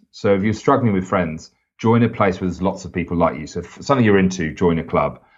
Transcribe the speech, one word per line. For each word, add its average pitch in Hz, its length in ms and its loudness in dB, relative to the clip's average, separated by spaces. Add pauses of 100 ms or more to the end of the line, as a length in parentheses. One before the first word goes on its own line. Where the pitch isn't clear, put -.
(120)
So 101 240 0
if 95 80 -2
you're 107 100 0
struggling 120 400 2
with 92 140 -2
friends, 87 440 -4 (260)
join 117 260 2
a 110 60 2
place 98 300 -2
where 92 100 -4
there's 85 120 -6
lots 92 240 -4
of 85 80 -14
people 85 240 -4
like 80 220 0
you. 76 80 -12
So 87 140 -10
if - 200 -18
something 127 240 2
you're 101 140 6
into, 90 340 0
join 85 240 0
a 76 60 -4
club, 73 380 -4 (160)